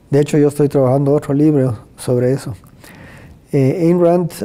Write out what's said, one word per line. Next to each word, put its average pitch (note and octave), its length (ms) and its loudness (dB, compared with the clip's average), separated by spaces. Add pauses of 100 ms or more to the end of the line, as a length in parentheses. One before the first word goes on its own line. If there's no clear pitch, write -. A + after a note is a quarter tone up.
De C#3+ 100 2
hecho, D3+ 180 0
yo D3 120 4
estoy C#3+ 180 0
trabajando C#3 460 0
otro D3 200 -2
libro C#3 440 0 (180)
sobre B2 380 -2
eso. C3+ 200 -8 (1000)
Eh, C#3+ 300 0
Ayn F3 180 2
Rand F3 300 0 (140)